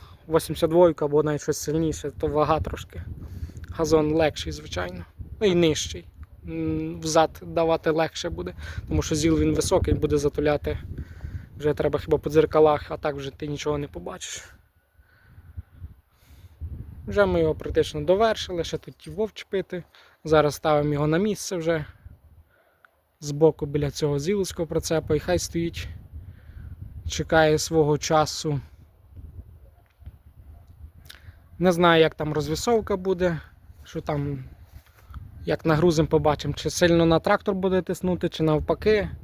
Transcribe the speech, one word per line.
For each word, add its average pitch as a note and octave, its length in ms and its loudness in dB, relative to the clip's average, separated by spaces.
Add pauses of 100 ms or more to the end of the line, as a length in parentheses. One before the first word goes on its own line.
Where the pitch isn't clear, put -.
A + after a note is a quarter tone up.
(300)
вісімдесят D#3+ 400 0
двойку E3 360 4
або D3 180 4
навіть D3 180 -2
щось D3+ 160 -4
сильніше, D3+ 540 -2
то - 160 -4
вага D3+ 320 2
трошки. - 440 -8 (640)
Газон D#3 440 2
легший, D#3+ 380 0
звичайно. F3 540 -10 (340)
Ну A3 80 2
і F3+ 80 4
нижчий. E3+ 520 0 (400)
М, D#3+ 540 -6
взад D#3+ 400 2
давати E3 480 -2
легше D#3+ 400 -2
буде, F3 240 -8 (340)
тому D3+ 140 0
що - 140 -2
зіл, D#3 240 2
він D#3 160 2
високий, D3+ 380 2
буде D3 240 2
затуляти. D3 600 -2 (760)
Вже D3 160 0
треба D3 260 0
хіба D#3 180 2
по C#3+ 120 -6
дзеркалах, D3+ 600 4
а D3+ 60 -6
так D3 180 -4
вже C#3 160 -8
ти - 160 -10
нічого D3 300 -4
не D3 100 -6
побачиш. - 560 -14 (2750)
Вже G3+ 180 4
ми F3+ 140 2
його D#3 160 2
практично - 460 -2
довершили, F#3 640 2
ще D#3 140 -6
тут - 180 -20
ті - 140 -20
вовчпити. F#3 720 -6 (400)
Зараз D3+ 320 4
ставимо D3+ 380 2
його D3 140 0
на D#3 100 4
місце G3 400 -2
вже. D#3+ 280 -2 (1300)
Збоку D3 460 2
біля C#3+ 260 -2
цього C#3+ 280 -2
зіловського F3+ 480 -2
прицепа, D#3+ 480 0
і D3+ 40 2
хай F3 200 0
стоїть, - 480 -6 (1200)
чекає D#3 500 2
свого D3+ 400 2
часу. D3+ 640 0 (3000)
Не F3+ 120 4
знаю, E3+ 300 6
як D#3 140 4
там D3+ 180 -4
розвісовка D#3+ 640 0
буде, F3+ 420 0 (440)
що - 180 -10
там, C#3+ 420 -4 (1040)
як D#3 200 -2
нагрузимо, D#3+ 420 4
побачимо, D3 500 2
чи - 120 -6
сильно E3+ 360 4
на E3 140 6
трактор G3+ 360 0
буде F#3 260 0
тиснути, F3 480 -2
чи - 140 -4
навпаки. D#3+ 680 2 (140)